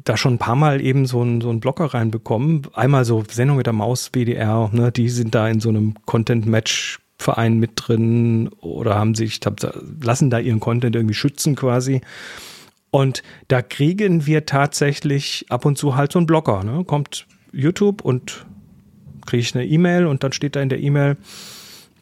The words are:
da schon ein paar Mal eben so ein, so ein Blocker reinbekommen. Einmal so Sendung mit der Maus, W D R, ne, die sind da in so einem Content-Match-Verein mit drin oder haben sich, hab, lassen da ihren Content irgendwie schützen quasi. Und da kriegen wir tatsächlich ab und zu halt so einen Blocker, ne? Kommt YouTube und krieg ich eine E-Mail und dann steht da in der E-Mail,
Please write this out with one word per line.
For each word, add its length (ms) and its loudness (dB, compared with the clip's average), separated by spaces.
da 120 0
schon 180 2
ein 40 -2
paar 180 0
Mal 240 2
eben 260 2
so 160 0
ein, 180 0
so 100 -2
ein 100 -2
Blocker 260 -2
reinbekommen. 880 0
Einmal 300 4
so 240 0
Sendung 280 2
mit 100 0
der 60 0
Maus, 400 -2
W 120 0
D 100 0
R, 380 0
ne, 200 2
die 160 2
sind 260 -2
da 140 2
in 120 0
so 100 0
einem 240 0
Content-Match-Verein 1500 0
mit 180 0
drin 720 2
oder 360 -2
haben 180 2
sich, 300 -4
hab, 120 -2
lassen 280 2
da 80 0
ihren 220 0
Content 360 0
irgendwie 180 0
schützen 420 -2
quasi. 440 0
Und 320 2
da 140 2
kriegen 640 0
wir 200 2
tatsächlich 1000 0
ab 160 -4
und 140 2
zu 180 0
halt 160 0
so 60 2
einen 80 4
Blocker, 360 2
ne? 220 -2
Kommt 420 -4
YouTube 500 0
und 420 -4
krieg 160 -2
ich 140 -4
eine 120 -2
E-Mail 400 2
und 160 -2
dann 100 -2
steht 240 -4
da 40 -2
in 80 0
der 120 -2
E-Mail, 360 2